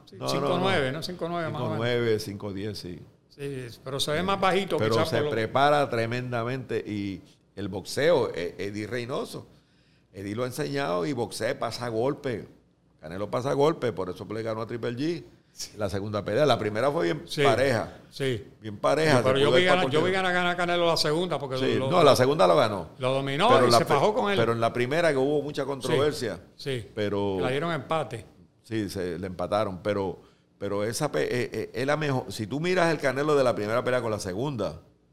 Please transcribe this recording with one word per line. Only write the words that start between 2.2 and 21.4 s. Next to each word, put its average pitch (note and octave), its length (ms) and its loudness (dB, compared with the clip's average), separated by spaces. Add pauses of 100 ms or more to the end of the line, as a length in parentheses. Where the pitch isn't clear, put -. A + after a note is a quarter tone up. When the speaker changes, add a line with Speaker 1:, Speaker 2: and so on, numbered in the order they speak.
Speaker 2:
diez, G2 260 -6
sí. F2 200 -10 (300)
Speaker 1:
Sí, C#3 380 -10 (160)
pero C3+ 160 -6
se D3+ 140 0
ve E3 100 0
más G3 160 0
bajito, F#3 380 2
Speaker 2:
Pero A2 180 2
Speaker 1:
quizás D#3+ 140 2
Speaker 2:
se A#2+ 80 0
Speaker 1:
por - 80 2
lo - 60 -2
Speaker 2:
prepara C3 600 4
tremendamente A#2+ 880 -2
y G2+ 420 -6 (340)
el G2 120 -6
boxeo, B2 680 0
eh, E2+ 240 -6
Eddie G2+ 300 -6
Reynoso. B2 580 -8 (680)
Eddie G2+ 240 -8
lo B2 80 -2
ha B2+ 40 -2
enseñado D3 580 -2
y D3+ 80 -2
boxea, A2+ 460 -4
pasa A#2 300 -4
golpe. A#2 580 -2 (520)
Canelo F#2 300 -8
pasa B2+ 240 -2
golpe, C#3 400 2
por F2+ 160 -4
eso F#2 240 -10
le A2+ 80 -6
ganó A2 200 -4
a A2+ 60 -6
Triple A#2 280 -6
G D#3 280 -4 (300)
Speaker 1:
Sí. - 220 -14
Speaker 2:
la G#2 140 -2
segunda G2+ 340 -4
pelea. G#2+ 220 2
La B2 120 6
primera G#2+ 360 0
fue E3+ 140 0
bien D#3+ 180 -4
Speaker 1:
Sí, - 180 -2
Speaker 2:
pareja. C3 480 2 (180)
Speaker 1:
sí. C3 320 -4 (200)
Speaker 2:
Bien G#2 160 -10
pareja, C#3+ 400 4
Speaker 1:
Sí, B2 80 4
pero C3 100 4
Speaker 2:
se C3+ 60 4
Speaker 1:
yo C#3+ 80 6
Speaker 2:
pudo - 80 4
Speaker 1:
vi - 60 6
Speaker 2:
ir F3+ 40 4
pa' - 80 6
Speaker 1:
ganar, - 160 2
yo D3+ 80 4
Speaker 2:
cualquier F3 120 2
Speaker 1:
vi F#3+ 40 0
ganar, F#3 180 0
ganar F3+ 220 0
Canelo F3 320 0
la E3 80 4
segunda, D#3+ 420 0
porque C3 200 -4